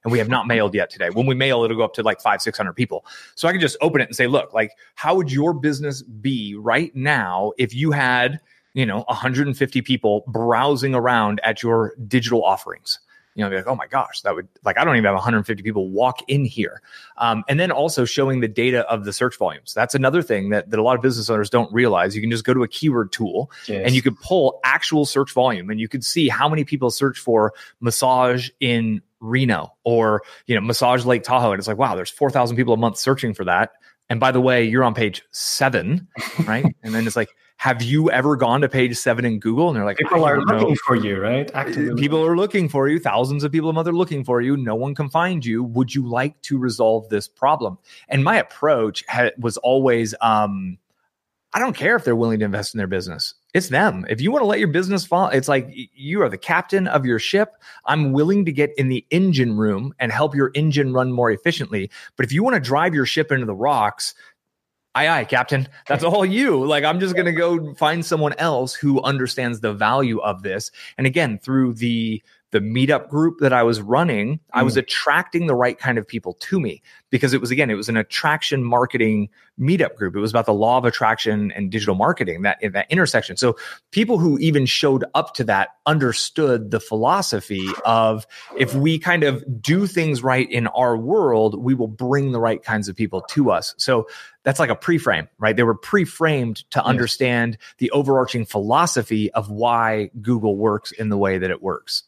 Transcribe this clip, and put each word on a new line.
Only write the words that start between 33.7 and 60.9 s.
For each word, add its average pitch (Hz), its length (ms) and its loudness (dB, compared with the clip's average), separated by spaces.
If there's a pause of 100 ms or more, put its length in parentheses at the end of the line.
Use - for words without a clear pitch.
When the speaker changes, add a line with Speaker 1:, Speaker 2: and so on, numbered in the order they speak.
Speaker 1:
And 117 120 0
by 131 100 4
the 127 100 2
way, 127 220 4
you're 120 220 2
on 110 100 0
page 107 340 -2
seven," 127 800 -2 (400)
right? 123 180 0
Speaker 2:
<laughs> - 160 0
Speaker 1:
And 110 140 -6
then 113 100 0
it's 113 120 -2
like, 110 100 0 (300)
"Have 123 240 0
you 147 280 2
ever 131 280 2
gone 123 240 2
to - 80 2
page 123 260 0
seven 120 300 0
in 110 140 0
Google?" 117 280 2
And 151 80 0
they're 104 80 0
like, 101 140 -2
Speaker 2:
People 160 260 2
Speaker 1:
"I 147 80 4
Speaker 2:
are 143 60 4
Speaker 1:
don't 139 100 0
know." 202 120 2
Speaker 2:
looking 123 260 2
for 127 100 2
you, 104 240 -2
right? 123 340 -2
Actively 135 380 -4
Speaker 1:
Uh, 120 40 -4
people 143 240 0
Speaker 2:
looking. 160 120 2
Speaker 1:
are 170 60 2
looking 196 320 0
for 139 180 0
you. 156 120 0
Thousands 135 440 0
of 143 80 -2
people 156 180 0
a 160 40 -2
month 165 160 -2
are - 20 -2
looking 170 320 -2
for 123 160 2
you. 131 160 0
No 117 200 -2
one 135 200 -4
can 147 140 -4
find 170 360 -2
you. 117 160 -2
Would 120 320 -2
you 135 140 -2
like 127 360 -4
to 139 140 -4
resolve 110 520 0
this 104 180 -2
problem? 127 520 -2 (280)
And 135 160 0
my 208 140 2
approach 123 720 0
ha-, 123 280 2
was 117 200 -4
always, 123 640 2
um, 101 560 0 (760)
I 202 60 -2
don't 247 160 -2
care 214 220 0
if - 80 -4
they're 120 100 2
willing 113 240 0
to 107 60 0
invest 101 280 -4
in 113 40 -8
their 98 100 -4
business. 90 460 -6 (200)
It's 185 160 0
them. 135 400 0
If 110 120 -4
you 190 100 0
wanna 269 140 2
let 214 140 2
your 208 80 2
business 180 380 0
fall, 180 240 0
it's 131 180 0
like, 135 200 0
y-, 127 280 -16
you 151 260 -4
are 131 80 2
the 185 80 -6
captain 180 500 0
of 139 180 0
your 120 120 2
ship. 208 380 0 (300)
I'm 147 260 2
willing 175 340 2
to 165 60 0
get 147 260 0
in 135 120 0
the 127 200 -2
engine 143 480 2
room 107 400 -2
and 120 140 -4
help 143 240 0
your 135 180 2
engine 143 400 0